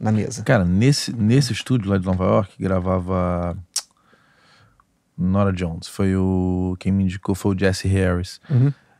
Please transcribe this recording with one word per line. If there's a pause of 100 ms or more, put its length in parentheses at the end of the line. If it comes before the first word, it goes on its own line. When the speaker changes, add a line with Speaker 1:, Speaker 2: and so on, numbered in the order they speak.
Speaker 1:
na
mesa.
Speaker 2:
Cara,
nesse,
nesse
estúdio
lá
de
Nova
York,
gravava (1600)
Nora
Jones.
Foi
o,
quem
me
indicou
foi
o
Jesse
Harris. (100)
Speaker 1:
Uhum. (280)